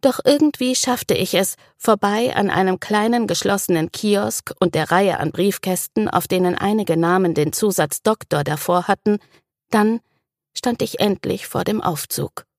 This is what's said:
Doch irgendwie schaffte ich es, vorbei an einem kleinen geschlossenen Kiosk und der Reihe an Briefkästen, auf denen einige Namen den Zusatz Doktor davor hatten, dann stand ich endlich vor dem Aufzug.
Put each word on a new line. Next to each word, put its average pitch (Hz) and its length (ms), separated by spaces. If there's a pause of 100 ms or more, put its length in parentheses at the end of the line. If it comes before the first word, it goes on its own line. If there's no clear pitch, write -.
Doch 262 240
irgendwie 285 500
schaffte - 380
ich - 220
es, 185 200 (220)
vorbei 214 580
an 202 140
einem 185 320
kleinen 220 460
geschlossenen 180 680
Kiosk 208 640
und 180 160
der 156 160
Reihe 185 300
an 156 100
Briefkästen, 196 760
auf - 180
denen 180 280
einige 202 420
Namen 175 360
den 151 200
Zusatz 180 480
Doktor 165 420
davor 175 460
hatten, 208 300 (500)
dann 220 320 (560)
stand 240 240
ich - 180
endlich - 480
vor - 160
dem 214 160
Aufzug. - 680 (140)